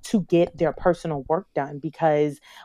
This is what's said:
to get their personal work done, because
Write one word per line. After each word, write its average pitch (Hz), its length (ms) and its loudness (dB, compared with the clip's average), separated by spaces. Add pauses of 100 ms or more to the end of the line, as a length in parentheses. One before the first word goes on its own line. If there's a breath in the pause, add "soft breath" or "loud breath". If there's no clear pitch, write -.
to 208 180 0
get 170 340 2
their 156 160 0
personal 165 560 -2
work 170 260 -2
done, 143 240 -6
because 151 600 0 (240 loud breath)